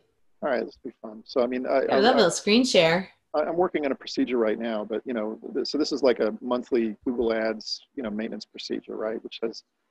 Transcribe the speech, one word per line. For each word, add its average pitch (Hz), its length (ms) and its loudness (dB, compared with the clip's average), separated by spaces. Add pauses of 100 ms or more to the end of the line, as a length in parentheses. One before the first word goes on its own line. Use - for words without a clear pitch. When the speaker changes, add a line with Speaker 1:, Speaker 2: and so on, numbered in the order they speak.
(420)
Speaker 1:
All 160 80 -2
right, 117 160 0
this - 180 -12
will 120 80 -10
be - 100 -20
fun. 110 240 -16
So, - 160 0
I 120 60 2
mean, 127 180 -4
I, - 40 -4
Speaker 2:
I 135 260 2
Speaker 1:
I, 135 40 4
Speaker 2:
love 247 160 6
a - 0 -
Speaker 1:
I, - 20 4
Speaker 2:
little 185 140 6
screen 220 340 4
share. 180 440 4 (240)
Speaker 1:
I, 151 100 0
I'm 160 120 -4
working 170 300 0
on 135 60 0
a 123 40 -2
procedure 127 420 -2
right 113 220 2
now, 113 240 -4
but, 107 220 -4
you 131 80 -4
know, 110 260 -4 (140)
th-, 120 140 -2
so - 100 -2
this 151 140 -2
is 131 120 0
like 123 160 4
a 110 220 0
monthly 120 540 -2 (100)
Google 120 260 0
Ads, 110 500 -4 (140)
you 139 80 -6
know, 110 60 -6
maintenance 110 360 -8
procedure, 107 520 -10
right? 110 260 -6
Which - 180 -14
has, 113 220 -8 (280)